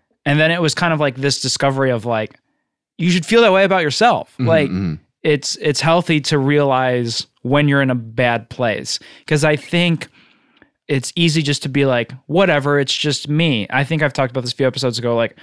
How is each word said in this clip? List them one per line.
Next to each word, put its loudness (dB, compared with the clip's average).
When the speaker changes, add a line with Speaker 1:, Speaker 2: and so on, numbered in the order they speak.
Speaker 1:
And 2
then 4
it -2
was 0
kind 0
of -2
like -2
this -2
discovery 0
of, -2
like, -4
you 0
should 0
feel 4
that 6
way 4
about 2
yourself. 0
Speaker 2:
Mm-hmm, -2
Speaker 1:
Like, 2
Speaker 2:
mm-hmm. -4
Speaker 1:
it's, -2
it's -2
healthy 2
to -2
realize 0
when 2
you're 4
in 0
a 0
bad -2
place. -4
'Cause 0
I 4
think -2
it's -4
easy 2
just -2
to -6
be 0
like, 0
"Whatever, 2
it's -2
just -4
me." 0
I 0
think -2
I've 0
talked -2
about -6
this -6
a -16
few 0
episodes -4
ago, -2
like, -2